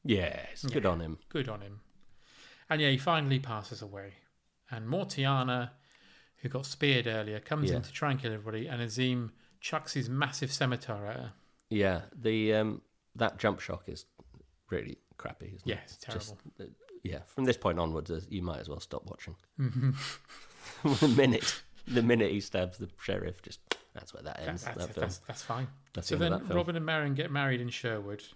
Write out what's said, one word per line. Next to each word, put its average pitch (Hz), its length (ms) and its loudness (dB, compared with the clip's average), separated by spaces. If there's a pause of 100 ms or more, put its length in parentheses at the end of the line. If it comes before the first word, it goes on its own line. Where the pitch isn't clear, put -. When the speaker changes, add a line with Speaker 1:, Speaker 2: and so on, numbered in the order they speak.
Speaker 1:
Yes, 95 600 0
good 135 200 -2
Speaker 2:
Yeah, 95 60 6
Speaker 1:
on 85 100 0
him. 80 180 -4 (100)
Speaker 2:
good 131 200 -4
on 104 120 -8
him. 101 200 -14 (880)
And 156 100 2
yeah, 143 100 6
he 131 80 6
finally 139 420 4
passes 113 420 -8
away. 98 320 -12 (560)
And 113 180 -6
Mortiana, 135 840 0 (640)
who 131 120 -6
got 135 180 -4
speared 127 420 2
earlier, 107 320 -2
comes 151 300 0
Speaker 1:
Yeah. 123 80 2
Speaker 2:
in 110 40 -2
to - 100 -10
try 147 200 0
and 131 80 0
kill 117 120 -2
everybody, 110 360 -6
and 123 120 -4
Azim 120 520 0 (280)
chucks - 340 -4
his 123 140 -2
massive 139 440 -2
scimitar 123 540 0
at 113 100 -6
her. 123 160 -10 (380)
Speaker 1:
Yeah, 95 320 4 (120)
the, 110 400 2
um, 107 280 2 (340)
that 117 220 0
jump 104 220 2
shock - 280 -8
is - 160 -10 (640)
really 58 300 -6 (180)
crappy, - 400 -12
isn't - 100 -10
Speaker 2:
Yeah, 104 100 -2
Speaker 1:
it? - 80 -10
Speaker 2:
it's - 140 -20
Speaker 1:
Just, 110 380 -8
Speaker 2:
terrible. - 240 -20
Speaker 1:
uh, 95 40 -8 (400)
yeah, 82 180 -4
from - 220 -4
this 127 120 6
point 87 220 2
onwards, 80 320 0
uh, 82 180 -4
you 92 140 -4
might 82 180 -4
as - 80 -10
well 71 120 -8
stop - 260 -10
watching. - 300 -12 (220)
Speaker 2:
Mm-hmm. 135 340 2
Speaker 1:
<laughs> - 1080 -2
The 151 80 10
minute, 127 540 6 (240)
the 120 160 4
minute 113 300 6
he 101 80 0
stabs 92 380 -2
the 98 100 -8 (120)
sheriff, 92 420 -4
just, - 180 -16 (340)
that's - 180 -14
where - 120 -14
that - 140 -8
Speaker 2:
That, 160 100 -6
Speaker 1:
ends, 165 160 -6
Speaker 2:
that's, - 140 -8
Speaker 1:
that 90 160 -6
film. - 120 0
Speaker 2:
that's, 90 120 -6
that's - 240 -10
fine. 127 260 -4 (260)
Speaker 1:
That's - 140 -6
Speaker 2:
So 160 80 0
Speaker 1:
the 165 100 2
end 165 80 2
of 190 60 -2
Speaker 2:
then - 80 -8
Speaker 1:
that 180 40 -2
film. 180 60 2
Speaker 2:
Robin 170 180 0
and 160 80 -4
Marion 151 300 0
get 156 160 -2
married 135 300 2
in 120 100 -4
Sherwood. 104 540 -4 (120)